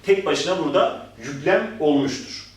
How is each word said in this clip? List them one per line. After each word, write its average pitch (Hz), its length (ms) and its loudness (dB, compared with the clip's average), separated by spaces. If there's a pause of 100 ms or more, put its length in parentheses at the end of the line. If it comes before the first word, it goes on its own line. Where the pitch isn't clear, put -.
tek 190 200 2
başına 160 380 -2
burada - 440 0 (160)
yüklem 143 560 0
olmuştur. 139 680 0 (120)